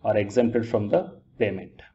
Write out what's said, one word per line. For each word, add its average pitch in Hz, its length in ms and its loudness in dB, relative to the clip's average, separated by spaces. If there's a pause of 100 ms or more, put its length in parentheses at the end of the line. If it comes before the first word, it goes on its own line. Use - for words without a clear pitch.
are 107 140 2
exempted 113 500 0
from 104 220 -2
the - 280 -2 (200)
payment. 95 420 -4 (140)